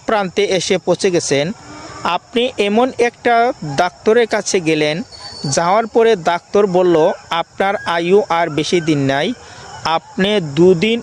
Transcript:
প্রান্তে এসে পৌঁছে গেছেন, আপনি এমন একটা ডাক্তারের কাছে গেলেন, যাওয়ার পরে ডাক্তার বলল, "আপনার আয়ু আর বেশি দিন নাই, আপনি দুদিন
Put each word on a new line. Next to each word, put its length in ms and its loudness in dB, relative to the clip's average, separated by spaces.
প্রান্তে 400 -2
এসে 320 0
পৌঁছে 340 0
গেছেন, 400 0
আপনি 540 -4
এমন 400 2
একটা 560 0
ডাক্তারের 500 0
কাছে 320 -2
গেলেন, 440 0
যাওয়ার 380 0
পরে 280 2
ডাক্তার 520 0
বলল, 440 4
"আপনার 460 -2
আয়ু 440 2
আর 200 0
বেশি 320 -2
দিন 180 0
নাই, 340 0
আপনি 580 -2
দুদিন 600 2